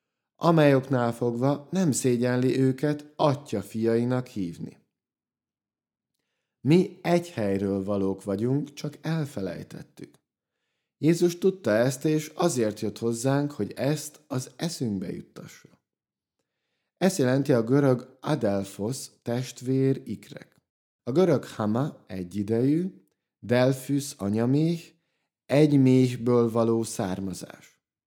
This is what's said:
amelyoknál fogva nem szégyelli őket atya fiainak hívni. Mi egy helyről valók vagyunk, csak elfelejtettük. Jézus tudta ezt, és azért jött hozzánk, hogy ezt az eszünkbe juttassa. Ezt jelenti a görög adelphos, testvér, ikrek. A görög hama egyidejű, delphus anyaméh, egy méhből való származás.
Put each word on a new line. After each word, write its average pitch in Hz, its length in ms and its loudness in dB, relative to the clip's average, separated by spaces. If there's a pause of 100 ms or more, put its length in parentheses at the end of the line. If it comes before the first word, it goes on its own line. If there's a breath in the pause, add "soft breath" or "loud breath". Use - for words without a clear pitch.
(360)
amelyoknál 139 800 4
fogva 123 580 -2
nem 175 200 2
szégyelli 123 680 0
őket 135 560 0
atya 131 460 -2
fiainak 120 640 0
hívni. - 520 -10 (1900)
Mi 170 340 4
egy 175 280 0
helyről 98 540 -2
valók 98 400 -2
vagyunk, 120 500 -4
csak - 280 -12
elfelejtettük. - 1200 -8 (800)
Jézus 170 400 2
tudta 190 340 0
ezt, 127 340 0
és 156 220 0
azért 127 520 -2
jött 101 180 -6
hozzánk, 135 540 -2
hogy 104 200 -6
ezt 147 560 -6
az 131 280 -6
eszünkbe 120 560 -6
juttassa. - 720 -18 (1160)
Ezt 185 200 2
jelenti 135 360 2
a 117 100 4
görög 131 560 2
adelphos, 101 880 -2 (140)
testvér, 131 840 -2
ikrek. - 560 -14 (420)
A 120 80 -6
görög 160 340 2
hama 117 600 -4
egyidejű, 110 840 -2 (460)
delphus 135 720 0
anyaméh, 131 680 -2 (640)
egy 147 340 4
méhből 123 720 4
való 113 320 2
származás. 95 1000 -8 (260)